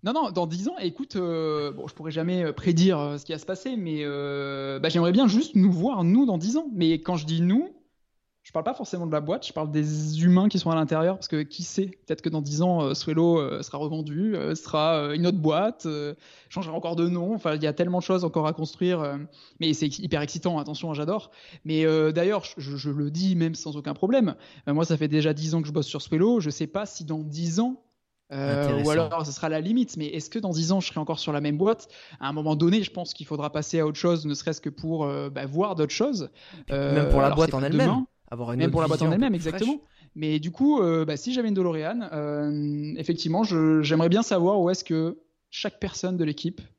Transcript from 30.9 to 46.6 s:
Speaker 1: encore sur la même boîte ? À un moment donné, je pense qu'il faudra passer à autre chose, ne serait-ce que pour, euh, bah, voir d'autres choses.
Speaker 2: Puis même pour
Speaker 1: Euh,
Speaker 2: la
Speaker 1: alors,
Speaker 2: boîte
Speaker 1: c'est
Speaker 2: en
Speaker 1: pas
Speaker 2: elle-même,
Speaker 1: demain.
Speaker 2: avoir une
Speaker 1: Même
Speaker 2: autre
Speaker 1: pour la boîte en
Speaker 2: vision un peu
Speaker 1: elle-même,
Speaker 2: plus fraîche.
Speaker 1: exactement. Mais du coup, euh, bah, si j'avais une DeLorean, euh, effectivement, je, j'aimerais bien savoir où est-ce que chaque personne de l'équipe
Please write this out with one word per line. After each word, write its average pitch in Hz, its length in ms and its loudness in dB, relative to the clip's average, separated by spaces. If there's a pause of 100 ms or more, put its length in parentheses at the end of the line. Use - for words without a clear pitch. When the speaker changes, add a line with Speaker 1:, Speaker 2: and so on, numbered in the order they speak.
Speaker 1:
encore 151 180 -4
sur - 140 -4
la 147 80 -2
même 147 180 0
boîte ? 214 300 0 (320)
À 135 80 -6
un 143 40 -6
moment 151 240 -2
donné, 175 260 4
je - 80 -6
pense 175 240 -10
qu'il 151 120 -14
faudra 147 260 -6
passer 156 280 -2
à 151 60 2
autre 147 120 -4
chose, 170 280 2
ne 143 80 -2
serait-ce 151 260 -6
que 151 100 -6
pour, 160 340 -4
euh, 143 260 -4
bah, 139 160 -8
voir 180 280 -2
d'autres 151 200 0
choses. 226 360 -2 (360)
Speaker 2:
Puis - 100 -4
même 143 320 2
pour 143 100 6
Speaker 1:
Euh, 135 40 6
Speaker 2:
la 139 40 6
Speaker 1:
alors, 143 100 4
Speaker 2:
boîte 160 140 4
Speaker 1:
c'est 135 60 -2
Speaker 2:
en 131 40 0
Speaker 1:
pas 139 60 0
Speaker 2:
elle-même, 143 220 4
Speaker 1:
demain. 254 180 2 (240)
Speaker 2:
avoir 120 220 -8
une 123 60 -2
Speaker 1:
Même 160 80 4
Speaker 2:
autre 165 60 2
Speaker 1:
pour 160 100 2
la 156 60 2
boîte 156 140 2
en 160 40 2
Speaker 2:
vision - 20 4
un 170 100 2
peu 254 60 4
Speaker 1:
elle-même, 247 160 2
Speaker 2:
plus 160 80 -4
fraîche. 160 140 -4
Speaker 1:
exactement. 285 240 -2 (300)
Mais 156 240 -2
du 165 100 -6
coup, 277 300 2
euh, 165 240 2
bah, 151 120 -4
si 247 160 -6
j'avais 247 160 0
une 202 60 0
DeLorean, 180 580 -2
euh, 147 840 -4
effectivement, 170 480 0
je, 160 380 4
j'aimerais 160 260 4
bien 202 140 4
savoir 196 380 2
où 175 100 2
est-ce 185 140 -2
que 160 340 -2 (320)
chaque - 280 -8
personne 185 380 -4
de 170 80 2
l'équipe 151 360 -4 (180)